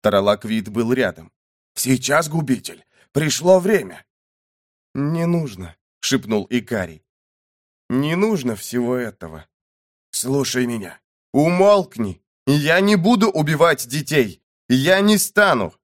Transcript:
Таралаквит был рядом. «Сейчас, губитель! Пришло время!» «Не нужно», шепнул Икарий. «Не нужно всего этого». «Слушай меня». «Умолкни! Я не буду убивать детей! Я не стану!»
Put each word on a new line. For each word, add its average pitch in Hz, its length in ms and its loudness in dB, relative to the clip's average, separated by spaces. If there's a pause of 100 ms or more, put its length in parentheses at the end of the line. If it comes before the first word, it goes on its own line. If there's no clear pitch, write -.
Таралаквит 104 680 0
был 113 240 -2
рядом. 92 380 -4 (440)
«Сейчас, 139 540 -2
губитель! 143 560 -6 (260)
Пришло 156 480 2
время!» 180 460 -2 (880)
«Не 156 320 -4
нужно», 123 500 -4 (320)
шепнул 107 420 -2
Икарий. 98 540 -6 (840)
«Не 143 260 -2
нужно 175 400 -2
всего 120 400 -4
этого». 95 500 -12 (680)
«Слушай 127 560 -2
меня». 110 320 -10 (340)
«Умолкни! 175 880 2 (260)
Я 143 320 2
не 101 160 4
буду 214 340 2
убивать 156 580 2
детей! 135 540 -2 (280)
Я 147 320 4
не 208 160 4
стану!» 156 560 0 (100)